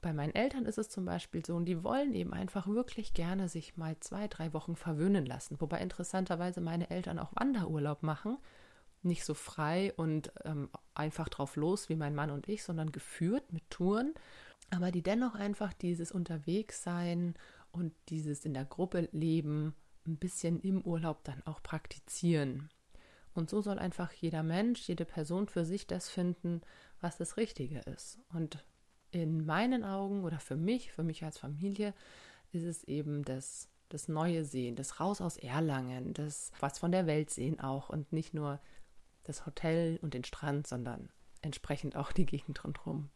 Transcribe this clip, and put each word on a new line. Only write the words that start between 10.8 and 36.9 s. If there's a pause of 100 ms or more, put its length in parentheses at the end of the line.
einfach
drauf
los
wie
mein
Mann
und
ich,
sondern
geführt
mit
Touren. (560)
Aber
die
dennoch
einfach
dieses
Unterwegssein (360)
und (160)
dieses
in
der
Gruppe
leben (320)
ein
bisschen
im
Urlaub
dann
auch
praktizieren. (640)
Und
so
soll
einfach
jeder
Mensch,
jede
Person
für
sich
das
finden, (400)
was
das
Richtige
ist. (140)
Und (480)
in
meinen
Augen
oder
für
mich,
für
mich
als
Familie, (580)
ist
es
eben
das, (200)
das
Neue
sehen,
das
Raus
aus
Erlangen,
das
was
von